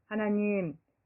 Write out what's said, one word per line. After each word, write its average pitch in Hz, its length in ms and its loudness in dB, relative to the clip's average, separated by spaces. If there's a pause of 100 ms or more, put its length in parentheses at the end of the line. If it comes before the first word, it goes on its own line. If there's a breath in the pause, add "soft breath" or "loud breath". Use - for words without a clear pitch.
하나님, 208 720 0 (300)